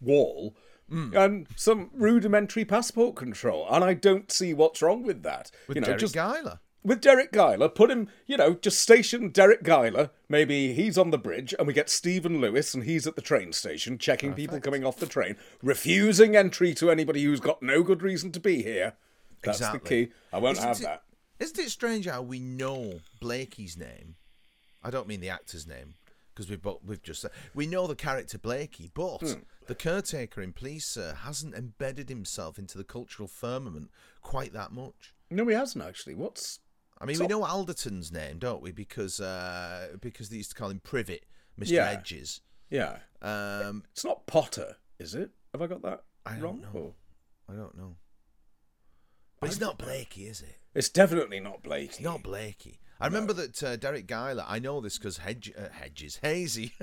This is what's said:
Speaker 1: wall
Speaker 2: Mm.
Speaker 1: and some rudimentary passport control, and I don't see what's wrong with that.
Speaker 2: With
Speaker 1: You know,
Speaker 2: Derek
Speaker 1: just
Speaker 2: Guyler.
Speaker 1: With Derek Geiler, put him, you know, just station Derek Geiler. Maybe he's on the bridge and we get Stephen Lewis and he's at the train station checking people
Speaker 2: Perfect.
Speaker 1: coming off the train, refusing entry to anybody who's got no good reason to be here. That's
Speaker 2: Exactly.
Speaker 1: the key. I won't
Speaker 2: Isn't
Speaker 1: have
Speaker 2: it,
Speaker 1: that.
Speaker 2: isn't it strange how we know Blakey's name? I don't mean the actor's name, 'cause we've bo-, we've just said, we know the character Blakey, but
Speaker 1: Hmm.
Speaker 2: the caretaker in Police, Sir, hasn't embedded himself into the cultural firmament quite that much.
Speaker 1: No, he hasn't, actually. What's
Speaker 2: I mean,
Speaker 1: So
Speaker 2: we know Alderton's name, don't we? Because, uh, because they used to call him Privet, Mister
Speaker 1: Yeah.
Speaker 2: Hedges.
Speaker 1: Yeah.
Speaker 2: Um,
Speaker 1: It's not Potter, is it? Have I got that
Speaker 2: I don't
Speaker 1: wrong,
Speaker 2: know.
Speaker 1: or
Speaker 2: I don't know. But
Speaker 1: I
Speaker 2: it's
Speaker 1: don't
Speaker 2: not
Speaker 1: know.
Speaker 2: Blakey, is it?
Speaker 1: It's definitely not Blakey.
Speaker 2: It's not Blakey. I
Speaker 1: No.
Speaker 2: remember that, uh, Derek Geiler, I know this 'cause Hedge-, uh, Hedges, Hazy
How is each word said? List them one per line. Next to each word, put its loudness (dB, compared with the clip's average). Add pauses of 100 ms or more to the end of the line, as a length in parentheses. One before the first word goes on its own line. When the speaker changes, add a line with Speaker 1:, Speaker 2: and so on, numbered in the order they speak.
Speaker 1:
wall 2 (380)
Speaker 2:
Mm. -2
Speaker 1:
and 4 (100)
some 2
rudimentary 4
passport 2
control, -2
and 6
I 6
don't 4
see 0
what's 6
wrong 4
with -4
that. -6 (160)
Speaker 2:
With -4
Speaker 1:
You 0
know, 0
Speaker 2:
Derek 2
Speaker 1:
just 0
Speaker 2:
Guyler. -4 (220)
Speaker 1:
With 4
Derek 10
Geiler, 6
put 8
him, 0 (180)
you -2
know, 8
just 0
station 8
Derek 10
Geiler. 4 (180)
Maybe 4
he's 2
on 6
the 2
bridge -4
and 2
we 0
get 2
Stephen 0
Lewis 2
and -4
he's 0
at -6
the -8
train 2
station -6
checking 0
people -6
Speaker 2:
Perfect. -6
Speaker 1:
coming -2
off -2
the -4
train, -2 (260)
refusing 6
entry 4
to 2
anybody 2
who's 2
got -2
no 4
good 4
reason -2
to -8
be 2
here. -2 (480)
That's -2
Speaker 2:
Exactly. 0
Speaker 1:
the -10
key. -14 (200)
I -2
won't 2
Speaker 2:
Isn't 0
Speaker 1:
have -2
Speaker 2:
it, -8
Speaker 1:
that. -6 (360)
Speaker 2:
isn't -8
it -4
strange -4
how -6
we -10
know -8 (200)
Blakey's -8
name? -18 (640)
I -10
don't -4
mean -8
the -8
actor's -12
name, -18 (400)
'cause -14
we've -10
bo-, -8
we've -12
just -14
said, -10 (240)
we -4
know -2
the -6
character -8
Blakey, -10
but -6
Speaker 1:
Hmm. -6 (260)
Speaker 2:
the -8
caretaker -6
in -10
Police, -12
Sir, -8
hasn't -12
embedded -10
himself -10
into -14
the -12
cultural -14
firmament -10 (320)
quite -8
that -12
much. -18 (160)
Speaker 1:
No, -2
he 2
hasn't, -4
actually. -14
What's -10 (420)
Speaker 2:
I -10
mean, -6
Speaker 1:
So -2
Speaker 2:
we -2
know -2
Alderton's -8
name, -10
don't -6
we? -14
Because, -10
uh, -10
because -14
they -14
used -12
to -16
call -10
him -10
Privet, -8 (320)
Mister -2
Speaker 1:
Yeah. 4
Speaker 2:
Hedges. -10 (260)
Speaker 1:
Yeah. -6 (240)
Speaker 2:
Um, -8
Speaker 1:
It's -12
not -6
Potter, -2 (220)
is -14
it? -8 (220)
Have -8
I -8
got -10
that -10 (220)
Speaker 2:
I -10
don't -10
Speaker 1:
wrong, -10
Speaker 2:
know. -16
Speaker 1:
or -12 (540)
Speaker 2:
I -16
don't -16
know. -18 (1400)
But -6
Speaker 1:
I -4
Speaker 2:
it's -8
Speaker 1:
don't -4
Speaker 2:
not -10
Speaker 1:
know. -10
Speaker 2:
Blakey, -12
is -16
it? -20 (160)
Speaker 1:
It's -2
definitely 2
not -16
Blakey. -8
Speaker 2:
It's -16
not -8
Blakey. -14 (220)
I -4
Speaker 1:
No. -6
Speaker 2:
remember -4
that, -10
uh, -6
Derek -8
Geiler, -8
I -6
know -6
this -10
'cause -10
Hedge-, -12
uh, -14
Hedges, -16
Hazy -6